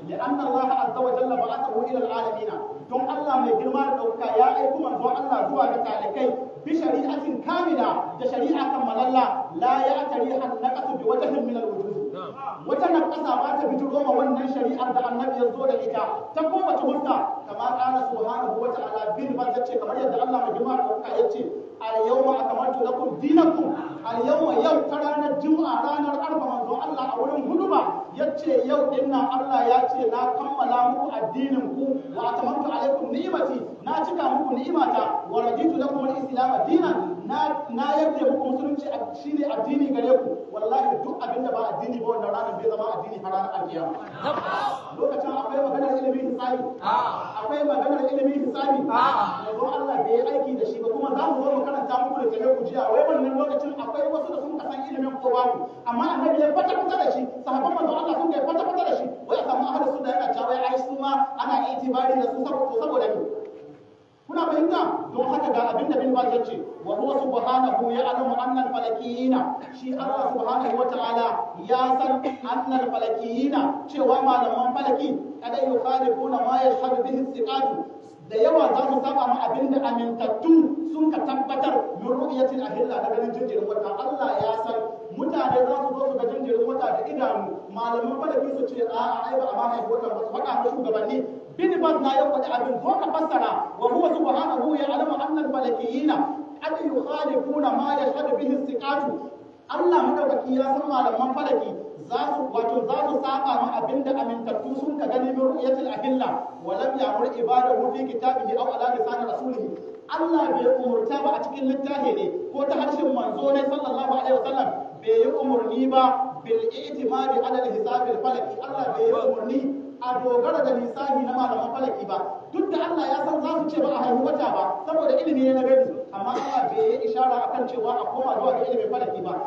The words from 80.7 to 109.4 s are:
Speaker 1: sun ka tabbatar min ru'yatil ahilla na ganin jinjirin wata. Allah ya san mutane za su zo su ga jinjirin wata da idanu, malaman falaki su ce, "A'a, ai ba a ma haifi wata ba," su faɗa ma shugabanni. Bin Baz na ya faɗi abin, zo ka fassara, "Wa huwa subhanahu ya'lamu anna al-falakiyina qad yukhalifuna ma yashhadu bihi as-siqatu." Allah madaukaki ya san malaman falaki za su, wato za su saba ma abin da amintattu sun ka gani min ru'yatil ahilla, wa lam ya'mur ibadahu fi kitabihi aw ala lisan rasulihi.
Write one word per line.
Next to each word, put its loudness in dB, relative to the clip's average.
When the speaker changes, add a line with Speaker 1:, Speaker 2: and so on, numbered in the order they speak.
Speaker 1:
sun 2
ka -2
tabbatar 0
min -6
ru'yatil 0
ahilla -2
na -2
ganin 0
jinjirin -2
wata. -2
Allah -2
ya 0
san -2
mutane 2
za 2
su -2
zo 2
su -2
ga 0
jinjirin 2
wata 0
da 0
idanu, -2
malaman -2
falaki 0
su 0
ce, -2
"A'a, -2
ai -2
ba 0
a -6
ma 0
haifi -2
wata 0
ba," -4
su -6
faɗa -2
ma -
shugabanni. 0
Bin 2
Baz 4
na 2
ya 4
faɗi 0
abin, -2
zo 2
ka 0
fassara, 0
"Wa 0
huwa 4
subhanahu 0
ya'lamu 0
anna 0
al-falakiyina 0
qad -4
yukhalifuna 0
ma 0
yashhadu 0
bihi 0
as-siqatu." -4
Allah 4
madaukaki 2
ya 2
san -2
malaman 2
falaki 0
za 0
su, -2
wato 0
za 0
su 0
saba 0
ma 0
abin 0
da -2
amintattu -4
sun -4
ka -2
gani 0
min 2
ru'yatil 0
ahilla, 0
wa -4
lam -2
ya'mur 0
ibadahu 2
fi -4
kitabihi 0
aw 0
ala 0
lisan -2
rasulihi. -4